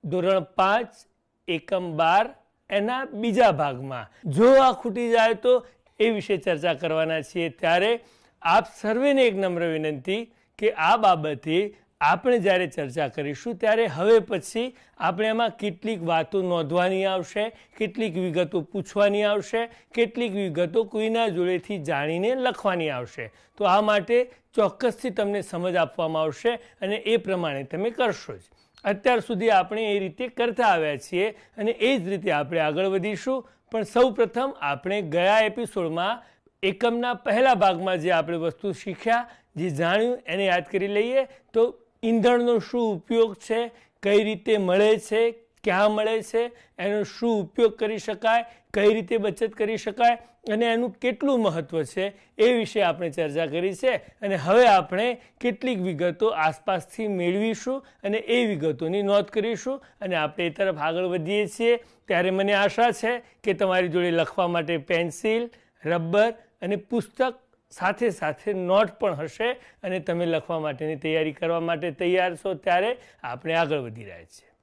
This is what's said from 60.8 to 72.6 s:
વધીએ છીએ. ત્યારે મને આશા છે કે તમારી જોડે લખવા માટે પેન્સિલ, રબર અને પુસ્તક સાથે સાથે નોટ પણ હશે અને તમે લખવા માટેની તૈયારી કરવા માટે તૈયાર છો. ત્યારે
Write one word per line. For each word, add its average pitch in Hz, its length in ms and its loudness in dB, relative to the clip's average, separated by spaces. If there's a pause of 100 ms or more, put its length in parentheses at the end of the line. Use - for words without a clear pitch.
વધીએ 185 420 -2
છીએ. 233 300 0
ત્યારે 185 540 -4
મને 196 220 0
આશા 208 380 2
છે 233 320 -4 (220)
કે 196 100 0
તમારી 185 340 2
જોડે 175 220 0
લખવા 170 360 0
માટે 170 320 -2
પેન્સિલ, 185 720 -2 (340)
રબર 175 500 0 (280)
અને 196 140 -4
પુસ્તક 240 580 -4 (360)
સાથે 196 400 -2
સાથે 156 420 -6
નોટ 190 380 2
પણ 190 240 -4
હશે 160 380 -4 (300)
અને 185 160 -4
તમે 170 280 -2
લખવા 160 340 -2
માટેની 151 360 -6
તૈયારી 156 360 -2
કરવા 165 280 -2
માટે 165 300 -4
તૈયાર 180 460 0
છો. 190 180 -6
ત્યારે 190 420 0 (260)